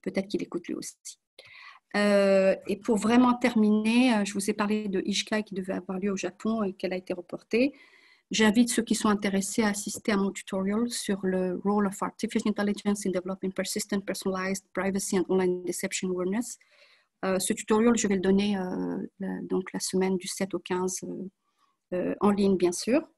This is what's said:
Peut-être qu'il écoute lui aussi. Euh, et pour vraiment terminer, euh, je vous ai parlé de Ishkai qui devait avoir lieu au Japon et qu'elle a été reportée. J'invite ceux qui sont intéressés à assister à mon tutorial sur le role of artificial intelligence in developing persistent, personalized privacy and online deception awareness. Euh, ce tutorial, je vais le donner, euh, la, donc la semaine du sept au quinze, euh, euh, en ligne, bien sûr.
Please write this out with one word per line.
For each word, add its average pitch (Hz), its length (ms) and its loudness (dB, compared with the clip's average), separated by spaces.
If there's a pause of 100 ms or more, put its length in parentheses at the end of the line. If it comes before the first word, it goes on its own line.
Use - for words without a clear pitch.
Peut-être 196 260 -4
qu'il - 140 -4
écoute - 260 -8
lui - 80 -6
aussi. - 200 -12 (1000)
Euh, 196 600 6 (120)
et 208 100 -2
pour - 180 0
vraiment 240 380 6
terminer, 226 800 4
euh, 208 100 2
je 196 100 -4
vous 196 160 -2
ai 208 40 0
parlé 214 340 -2
de 185 180 0
Ishkai 214 380 -2
qui 202 120 -10
devait 190 180 -6
avoir 185 260 -6
lieu 202 120 0
au 196 40 -2
Japon 214 480 -4
et 190 100 -2
qu'elle 185 200 -6
a - 20 -4
été 185 180 -6
reportée. 220 600 -2 (560)
J'invite 220 400 4
ceux 226 140 0
qui 226 120 2
sont 214 140 0
intéressés 202 540 0
à 208 60 2
assister 202 420 -4
à 202 60 2
mon 196 140 0
tutorial 202 580 -4
sur 196 360 -4
le 185 380 0
role 208 240 2
of 196 140 -4
artificial 214 480 -2
intelligence 202 560 -2
in 190 60 0
developing 190 400 -4
persistent, 196 540 -4
personalized 190 680 -4
privacy 196 440 -2
and 175 100 2
online 185 360 2
deception 185 460 -4
awareness. 185 500 -4 (680)
Euh, 190 140 0
ce 190 120 -4
tutorial, 226 460 2
je 220 100 0
vais 196 80 2
le 185 60 0
donner, 196 360 2
euh, 180 400 -4 (220)
la, 185 220 -6
donc 185 320 -4
la 190 60 -6
semaine 185 380 0
du 180 100 -6
sept 190 260 -6
au 175 60 -4
quinze, 185 440 -4
euh, 180 260 -10 (640)
euh, 180 280 -4
en 202 80 4
ligne, 196 280 2
bien 175 140 2
sûr. 226 300 0 (160)